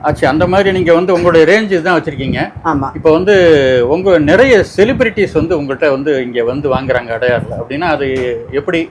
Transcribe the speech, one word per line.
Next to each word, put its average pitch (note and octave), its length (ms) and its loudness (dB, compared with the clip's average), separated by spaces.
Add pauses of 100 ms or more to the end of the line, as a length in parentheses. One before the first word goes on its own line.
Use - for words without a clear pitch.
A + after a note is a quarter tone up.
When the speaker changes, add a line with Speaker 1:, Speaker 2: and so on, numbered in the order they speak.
Speaker 1:
ஆச்சு, D3+ 260 -2
அந்த D#3 200 0
மாதிரி F#3+ 240 2
நீங்க F3+ 220 2
வந்து F3+ 200 2
உங்களுடைய E3+ 320 4
ரேஞ்ச் F#3+ 360 2
தான் E3 200 0
வச்சிருக்கீங்க. C3+ 500 -6 (120)
Speaker 2:
ஆமா. C#3+ 320 -2
Speaker 1:
இப்ப D#3 160 0
வந்து F#3 240 2 (540)
உங்க F3+ 300 2
நிறைய G3 440 4 (120)
செலிபிரிட்டிஸ் A3 580 0
வந்து E3 280 -2
உங்கள்ட்ட C#3 280 -2
வந்து C3+ 340 -2
இங்க A#2+ 200 -4
வந்து C3+ 260 -4
வாங்குறாங்க B2+ 420 -4
அடையாறுல A#2 480 -4
அப்படின்னா, C#3+ 240 -8
அது C#3+ 240 -2 (440)
எப்படி, E3 400 -4